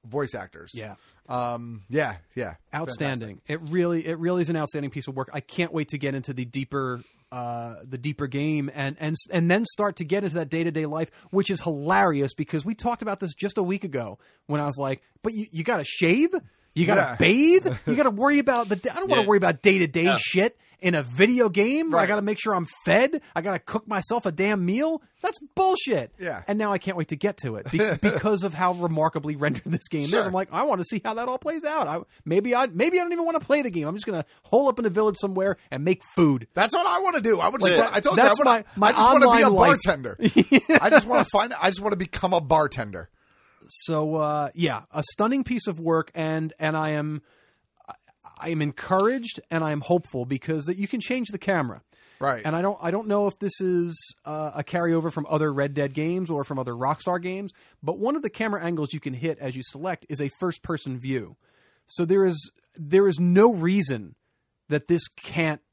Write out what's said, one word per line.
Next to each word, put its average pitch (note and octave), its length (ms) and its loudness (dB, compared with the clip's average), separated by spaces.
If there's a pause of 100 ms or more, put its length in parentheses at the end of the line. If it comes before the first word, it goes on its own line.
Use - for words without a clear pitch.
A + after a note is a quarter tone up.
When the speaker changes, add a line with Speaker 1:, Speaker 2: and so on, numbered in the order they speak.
Speaker 1:
voice B2 300 -6
actors. F#2 400 -16
Speaker 2:
Yeah. G#2+ 200 -12 (320)
Speaker 1:
Um, A#2+ 640 -8
yeah, B2 280 -4 (180)
yeah. G2+ 220 -8 (160)
Speaker 2:
Outstanding. C3+ 760 -6
Speaker 1:
Fantastic. D#3 220 -8
Speaker 2:
It D#3+ 40 -6
really, E3+ 320 0
it D#3+ 140 -6
really F3 240 0
is D#3 60 -2
an E3+ 60 -2
outstanding C#3+ 360 -4
piece C#3+ 160 -10
of C3+ 80 -12
work. C3 180 -8
I D3 60 -6
can't - 340 -6
wait D#3 160 -4
to D3 80 -8
get C#3 160 -4
into C3+ 180 -8
the B2+ 140 -6
deeper, C3 560 -6 (300)
uh, A#2+ 520 -10
the B2+ 140 -14
deeper C#3+ 300 -6
game C#3+ 480 -4
and, C#3 240 -6
and, D#3 160 -4 (160)
and E3+ 180 0
then G#3+ 160 2
start G#3 300 -4
to E3+ 100 -8
get G3 180 -2
into E3 120 -4
that D#3 140 -4
day-to-day D#3+ 360 -2
life, D#3 240 -6 (220)
which F#3+ 180 0
is F#3 120 -2
hilarious D#3 760 0
because D3+ 280 -4
we G#3+ 120 -6
talked A#3+ 260 -4
about G#3 180 -6
this F3 140 -8
just - 240 -6
a G3 60 0
week F#3 200 -2
ago B2 360 -8 (260)
when D3 160 -2
I D3 60 -2
was C3+ 100 -4
like, C3+ 240 -4 (220)
"But A3+ 100 -2
you, G#3+ 160 -6
you E3 140 -8
gotta F#3 200 0
shave? G#3+ 460 2 (460)
You E3 100 4
gotta G3 160 6
Speaker 1:
Yeah. B2+ 140 -2
Speaker 2:
bathe? D4+ 520 6 (140)
Speaker 1:
<laughs> - 60 -6
Speaker 2:
You A#3+ 80 2
gotta C4+ 160 4
worry C#4 260 2
about A#3+ 320 2
the, G#3 60 2 (160)
I - 80 -8
don't F#4+ 100 -4
wanna A3 140 4
Speaker 3:
Yeah. G3 40 0
Speaker 2:
worry G#3 100 6
about F3 260 2
day-to-day F3 400 4
Speaker 3:
Yeah. C#3 160 4
Speaker 2:
shit G3 400 0 (220)
in F3+ 120 2
a D3+ 80 2
video G#3 480 2
game. C4 460 0
I E3+ 40 6
Speaker 1:
Right. F#3 80 4
Speaker 2:
gotta G#3 140 0
make G#3 160 -2
sure G#3+ 160 -2
I'm F3 140 0 (180)
fed. B3+ 360 4 (140)
I F3 60 0
gotta F#3 180 -2
cook - 280 -8
myself G#3 400 -2
a F3 40 0
damn F#3+ 320 0
meal." C#4 380 0 (220)
That's - 160 -2 (160)
bullshit. C4+ 640 0
Speaker 1:
Yeah. E3 280 -8
Speaker 2:
And G3+ 120 -2
now G#3 120 0
I F#3+ 60 0
can't F#3+ 200 -4
wait D#3+ 100 -4
to D#3 80 -6
get G3 220 -2
to A2+ 180 -6
it - 160 -10
be-, E3+ 80 0
Speaker 1:
<laughs> G#3 220 0
Speaker 2:
because G#3 420 0
of F3+ 100 -4
how F3+ 200 0
remarkably D#3+ 640 -2
rendered C#3 280 -2
this E3 220 -4
game D3 180 -2
Speaker 1:
Sure. G3 140 2
Speaker 2:
is. G3+ 80 0
I'm F#3 60 -4
like, F#3 180 -2
"I B3+ 120 -2
wanna G#3 200 0
see G#3+ 200 -4
how A3+ 120 -4
that A#3 140 -4
all B3+ 100 -4
plays D#4 240 -6
out." D4 240 -2
I, D#3+ 140 -4 (240)
maybe G3+ 280 0
I, B3+ 140 2
maybe C#4+ 320 0
I F4 40 0
don't F4 100 -4
even E4+ 120 -2
wanna E4 140 0
play C#4+ 240 0
the A#3 80 -4
game. D#3 160 -4
I'm E3+ 80 -6
just G#3 100 -10
gonna F3 200 -6 (180)
hole C#4 240 4
up B3+ 100 2
in A#3+ 80 -4
a G#3 40 2
village G#3+ 280 0
somewhere F#3+ 380 0 (160)
and C#3 140 -6
make F#3 180 2 (120)
food. C#3+ 380 4
Speaker 1:
That's A3 220 0
what F4 100 2
I F4 140 2
wanna F4 220 0
do. G#3 180 2
I E3 100 2
would A#3 120 -2
Speaker 2:
Like, F#3 100 6
Speaker 1:
just, C#3 180 6
Speaker 2:
that, - 60 -6
Speaker 1:
I G#3 60 2
told G3+ 160 2
you, A#3+ 60 8
Speaker 2:
that's A3+ 160 6
Speaker 1:
I D4 40 2
wanna, A#3 220 4 (100)
Speaker 2:
my, - 0 -
my G#3 140 4
Speaker 1:
I - 20 6
just A#3+ 220 8
wanna D4 60 8 (180)
be A3+ 60 6
Speaker 2:
online - 0 -
Speaker 1:
a G#3+ 60 6
Speaker 2:
life. F#3+ 360 6
Speaker 1:
bartender. C3+ 340 -2
Speaker 2:
<laughs> - 600 6
Speaker 1:
I G#3 100 4
just A#3+ 160 8
wanna A#3+ 240 4
find, A#3 220 0
I F#3 160 0
just F#3+ 120 -4
wanna G#3 140 -2
become F#3 380 -2
a E3+ 80 4
bartender. C3 680 0 (580)
Speaker 2:
So, D#3 500 -2
uh, D3+ 360 0
yeah, D3 300 -2 (100)
a D3+ 80 -4 (120)
stunning B3 300 0
piece B3 220 -4
of E3 140 -6
work, D#3+ 340 0
and, D#3+ 460 -4
and D#3 180 -2
I D#3 140 -2
am D3+ 320 -4 (1120)
I D#3+ 120 -10
am D#3 120 -2
encouraged G#3 800 0 (100)
and E3 140 -2
I D3+ 80 -2
am D3 100 -4
hopeful C#3+ 440 -2
because C#3+ 400 -4
that F3+ 120 -4
you G3+ 100 -4
can B3 120 -6
change A#3+ 300 -4
the G#3 80 -10
camera. D3+ 440 -2 (380)
Speaker 1:
Right. C3 260 -2
Speaker 2:
And D#3 100 -2
I E3+ 60 -2
don't, G3 200 -2
I E3+ 100 -2
don't G#3+ 160 -4
know G#3 200 2
if F3+ 120 -4
this G3+ 200 -6
is, F3 380 0 (280)
uh, D3+ 300 -6
a D3 80 -6
carryover E3 480 0
from D3 180 -6
other D#3 220 0
Red C#3 220 -2
Dead C#3 200 -2
games E3 360 -4
or D3 160 -4
from C#3 140 -8
other B2 140 -6
Rockstar D3+ 480 -4
games, F#3 300 -10 (320)
but E3 160 -6
one B3+ 160 -2
of D4+ 60 -4
the - 80 -6
camera G#3 340 -4
angles D#3+ 300 -4
you D#3 80 -8
can C3 120 -8
hit D3 260 -4
as C3 160 -8
you C3 80 -10
select E3 460 -10
is D3 120 -6
a C#3 80 -4 (100)
first-person E3 580 -6
view. B2 380 -6 (520)
So - 180 -4
there F#3+ 200 4
is, E3 260 -2 (260)
there F3 300 4
is D#3+ 120 2
no F#3+ 340 6
reason D#3+ 600 -2 (540)
that D3 180 -2
this E3+ 200 0 (100)
can't D#3 440 -4 (100)